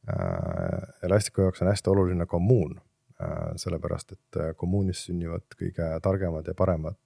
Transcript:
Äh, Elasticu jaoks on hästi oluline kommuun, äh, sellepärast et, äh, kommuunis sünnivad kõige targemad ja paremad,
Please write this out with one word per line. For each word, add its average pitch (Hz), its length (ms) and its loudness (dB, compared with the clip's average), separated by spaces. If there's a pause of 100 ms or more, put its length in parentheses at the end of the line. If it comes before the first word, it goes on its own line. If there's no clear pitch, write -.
Äh, 50 720 -2 (240)
Elasticu 98 400 4
jaoks 92 160 0
on 92 80 4
hästi 95 240 2
oluline 90 320 4
kommuun, 90 520 2 (440)
äh, 80 380 -6
sellepärast 85 560 -6
et, - 260 -8
äh, 80 160 -4
kommuunis 92 500 -2
sünnivad 85 380 -6 (140)
kõige 85 300 -4 (120)
targemad 87 460 0
ja 87 100 -6
paremad, 82 480 0